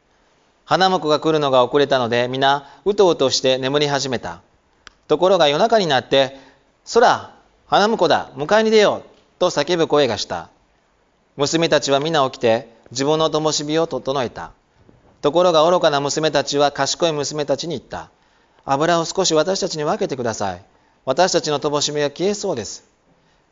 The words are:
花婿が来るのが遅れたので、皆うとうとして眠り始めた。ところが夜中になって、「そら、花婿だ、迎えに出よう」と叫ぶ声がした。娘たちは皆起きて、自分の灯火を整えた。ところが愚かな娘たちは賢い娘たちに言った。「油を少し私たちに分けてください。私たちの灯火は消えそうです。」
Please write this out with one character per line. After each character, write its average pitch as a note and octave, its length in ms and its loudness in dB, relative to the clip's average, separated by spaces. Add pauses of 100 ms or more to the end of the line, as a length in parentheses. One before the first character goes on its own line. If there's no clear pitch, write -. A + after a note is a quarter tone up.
(640)
花 F3+ 240 2
婿 E3 180 -2
が D3+ 120 2
来 D#3+ 120 0
る D#3 80 2
の C#3+ 100 -2
が C3 140 6
遅 B2 160 0
れ C#3 80 2
た C3+ 100 2
の B2 120 -2
で、 A#2+ 180 0
皆 C3+ 420 0 (160)
う G3+ 80 0
と G#3 140 4
う E3 80 4
と C3+ 140 2
し - 120 -2
て C3 160 2
眠 C3 220 -2
り D3 80 0
始 C#3 220 -4
め A#2+ 100 -4
た。 F2 220 -12 (680)
と D#3 100 2
こ F3+ 120 2
ろ G3 80 4
が D#3+ 100 4
夜 C#3+ 100 2
中 A3 220 2
に F#3 80 -2
な C3+ 120 2
っ - 100 -6
て、 C3+ 280 2 (460)
「そ - 160 0
ら、 D3+ 360 2 (320)
花 F3+ 200 2
婿 F3+ 220 2
だ、 G#2+ 260 0
迎 D3+ 260 0
え - 20 2
に A3 80 0
出 A3 80 6
よ D#3+ 180 4
う」 G#2 60 -14 (360)
と F3+ 100 2
叫 E3 280 -2
ぶ D#3+ 100 0
声 D3 200 2
が G#2+ 100 -2
し - 80 -8
た。 E2+ 240 -10 (880)
娘 D#3+ 320 0
た D3 100 2
ち C3+ 120 -4
は C#3 100 2
皆 D3 280 0
起 - 80 -14
き - 40 -20
て、 A#2 260 0 (240)
自 B2+ 140 -4
分 D3+ 120 2
の D#3+ 120 0
灯 D#3 220 -2
火 D3+ 280 -4
を E3 80 0
整 C3+ 360 -6
え G#2+ 60 -6
た。 E2 220 -14 (720)
と D3 100 0
こ E3+ 120 4
ろ F3+ 100 4
が D#3 160 4
愚 F3+ 100 2
か E3+ 100 2
な C#3+ 120 0
娘 D3+ 300 -2
た C#3+ 120 0
ち C#3+ 140 -6
は C#3+ 140 2
賢 D3 360 -2
い D#3+ 60 -2
娘 D3 320 -6
た C#3 100 -2
ち D#3+ 140 -6
に D3+ 80 -6
言 - 20 -14
っ - 20 -16
た。 - 280 -14 (560)
「油 D#3 340 0
を D#3+ 60 -2
少 F#3 180 -2
し E3+ 100 -2
私 E3 280 0
た F#3 80 -4
ち D#3+ 80 -10
に D3+ 80 -4
分 F3+ 120 -2
け F#3+ 120 -4
て C3+ 80 -8
く B2 60 -6
だ A#2 100 -4
さ G2+ 200 -6
い。 F2+ 120 -18 (400)
私 F3 260 2
た F3 80 0
ち D#3 100 -4
の C#3+ 120 -2
灯 D3 180 -2
火 C#3+ 120 -4
は D3 180 -2
消 E3 200 -4
え G#3 40 -2
そ G3+ 180 -6
う D3+ 60 -6
で G#2 80 -8
す。」 - 180 -16 (680)